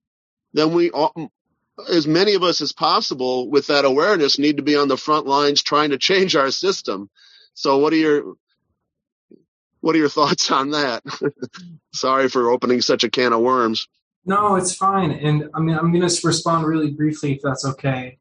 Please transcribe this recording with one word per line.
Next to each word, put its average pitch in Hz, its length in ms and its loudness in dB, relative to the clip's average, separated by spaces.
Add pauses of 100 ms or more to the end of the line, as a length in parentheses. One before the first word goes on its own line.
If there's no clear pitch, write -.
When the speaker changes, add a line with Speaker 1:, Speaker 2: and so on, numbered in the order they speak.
(520)
Speaker 1:
then 156 200 2
we 170 180 2
all, 139 400 -2 (580)
as 165 180 2
many 190 280 2
of 180 80 0
us 170 180 0
as 143 120 -6
possible 127 760 -2
with 139 200 2
that 143 160 2
awareness 143 540 2
need 147 180 2
to 143 60 -4
be 147 140 2
on 143 120 2
the 131 80 2
front 151 300 0
lines 143 360 2
trying 151 280 0
to 135 80 -2
change 185 360 2
our 135 160 2
system. 117 580 -4 (460)
So 139 240 0
what 151 140 2
are 160 40 2
your, 147 380 0 (1500)
what 160 140 0
are 160 40 4
your 147 100 2
thoughts - 420 0
on 139 200 0
that? 143 320 -2 (460)
<laughs> - 440 -20
Sorry 131 360 0
for 120 220 0
opening 123 300 2
such 123 240 0
a 113 60 -2
can 123 220 0
of 113 80 2
worms. 120 460 0 (380)
Speaker 2:
No, 202 320 0
it's - 180 -4
fine. 190 380 0
And 151 420 -2
I 156 60 -6
mean, 160 160 0
I'm 170 160 2
gonna 175 140 2
s-, - 180 -2
respond 165 420 0
really 156 240 0
briefly 147 440 -2
if - 80 -8
that's 135 220 -4
okay. 131 560 -6